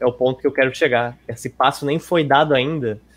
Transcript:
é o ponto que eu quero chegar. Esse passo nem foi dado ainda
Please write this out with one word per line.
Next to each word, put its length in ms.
é 60
o 60
ponto 280
que 60
eu 60
quero 220
chegar. 440
Esse 220
passo 340
nem 140
foi 260
dado 300
ainda 440